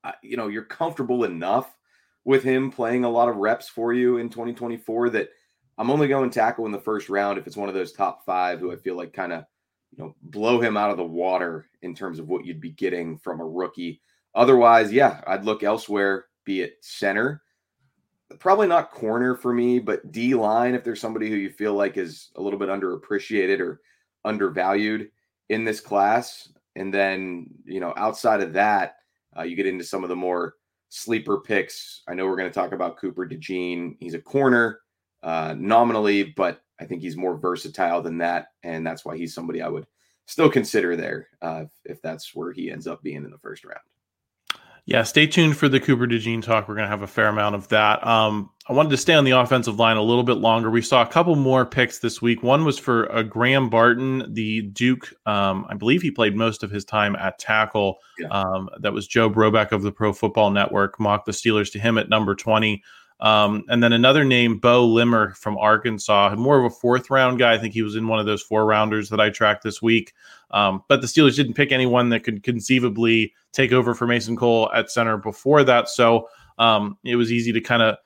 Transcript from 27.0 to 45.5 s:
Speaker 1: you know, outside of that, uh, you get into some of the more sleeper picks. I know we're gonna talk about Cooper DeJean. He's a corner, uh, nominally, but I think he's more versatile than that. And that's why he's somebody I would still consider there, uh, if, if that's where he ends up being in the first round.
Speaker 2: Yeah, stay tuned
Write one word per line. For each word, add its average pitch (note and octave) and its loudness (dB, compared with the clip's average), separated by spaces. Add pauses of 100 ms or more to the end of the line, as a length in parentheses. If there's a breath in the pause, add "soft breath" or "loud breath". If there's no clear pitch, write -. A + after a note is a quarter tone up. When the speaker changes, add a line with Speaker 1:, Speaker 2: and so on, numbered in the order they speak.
Speaker 1:
you F#2 -10
know, F2+ -8
outside G#2+ -2
of E2+ -8
that, G2 0 (380)
uh, E2 -12
you F2 -8
get F#2+ -4
into F#2 -6
some F#2 -8
of F2+ -10
the F2+ -6
more F2+ -6 (340)
sleeper - -6
picks. - -6
I F2+ -12
know F#2 -4
we're F#2+ -2
gonna F#2 -6
talk F2+ -6
about F2 -6
Cooper F#2 -10
DeJean. F2 -10
He's F2 -14
a E2 -12
corner, A#2+ 0 (440)
uh, D#2+ -6
nominally, G#2+ 2
but E2+ -4 (160)
I E2 -16
think E2+ -10
he's E2+ -10
more F2+ -4
versatile E2+ -4
than E2+ -8
that. E2+ -4 (160)
And E2 -10
that's D#2+ -10
why D#2+ -12
he's E2 -10
somebody E2 -10
I D#2+ -8
would - -10 (380)
still - 2
consider F#2+ 0
there, - -10 (120)
uh, D#2+ -8
if, - -18
if - -20
that's D#2+ -12
where F2 -10
he E2+ -12
ends D#2 -14
up D#2+ -14
being D2 -12
in - -16
the - -20
first - -18
round. - -18 (1080 loud breath)
Speaker 2:
Yeah, A#2 2
stay D3 4
tuned D3+ 4